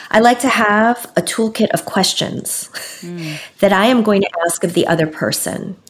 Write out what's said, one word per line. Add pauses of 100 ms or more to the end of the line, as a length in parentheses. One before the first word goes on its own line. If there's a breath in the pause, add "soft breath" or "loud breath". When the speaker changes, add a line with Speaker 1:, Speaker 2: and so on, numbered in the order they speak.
(100)
Speaker 1:
I
like
to
have (120)
a
toolkit
of
questions (340 loud breath)
Speaker 2:
Mm. (100)
Speaker 1:
<laughs>
that
I
am
going
to (160)
ask
of
the
other
person. (120)